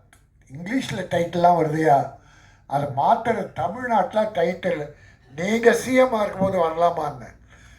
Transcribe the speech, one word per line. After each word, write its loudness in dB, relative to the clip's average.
இங்கிலீஷ்ல -6
டைட்டில்லாம் 2
வருதுயா, 2
அதை -2
மாத்துற 0
தமிழ்நாட்டுல -2
டைட்டில் -4
நீங்க 2
சி -2
எம் 4
ஆ 0
இருக்கும்போது -2
வரலாமான்னு." -2